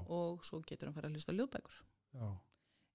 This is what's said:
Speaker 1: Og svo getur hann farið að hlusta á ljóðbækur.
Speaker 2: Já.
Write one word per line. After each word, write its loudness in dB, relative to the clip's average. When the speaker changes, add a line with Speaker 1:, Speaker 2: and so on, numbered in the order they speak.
Speaker 1:
Og 2
svo -2
getur -4
hann 0
farið -2
að 0
hlusta 0
á 6
ljóðbækur. 0
Speaker 2:
Já. 0